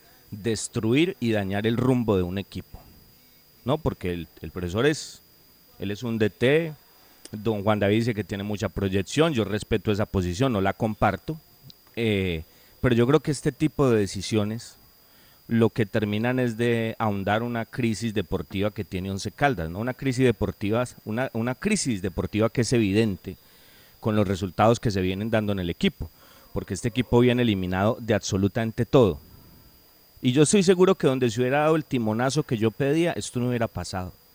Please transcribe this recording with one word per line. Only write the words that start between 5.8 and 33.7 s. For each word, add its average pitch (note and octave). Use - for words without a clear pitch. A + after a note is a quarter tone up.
es G#2+
un A2+
D G#2+
T, D3+
don G#2+
Juan G#2+
David G2+
dice A#2
que G#2
tiene G2
mucha G#2
proyección, G2
yo A2
respeto G#2
esa G#2
posición, G2
no G2
la F#2+
comparto, A2
eh, F#2+
pero B2
yo A#2+
creo D3+
que -
este C#3+
tipo C#3+
de A2
decisiones G#2
lo A2+
que A2
terminan A2
es A#2+
de A#2
ahondar G#2
una A#2+
crisis A2+
deportiva F#2+
que G#2
tiene F#2
Once G2
Caldas, F#2+
¿no? F2
Una B2
crisis C3
deportiva, A2
una, A#2
una A#2+
crisis C#3+
deportiva G2+
que -
es A2+
evidente G2+
con A2
los G#2
resultados G2+
que A#2+
se F#2+
vienen F#2+
dando G#2+
en G2
el F2
equipo, -
porque G2
este A#2+
equipo A#2+
viene B2
eliminado F#2+
de A2+
absolutamente G#2
todo. G#2
Y B2+
yo D3
estoy G3
seguro F#3
que -
donde C3
se A2
hubiera C3
dado D#3
el D3+
timonazo B2
que A#2
yo A2
pedía, D#3
esto -
no B2
hubiera A#2
pasado. F2+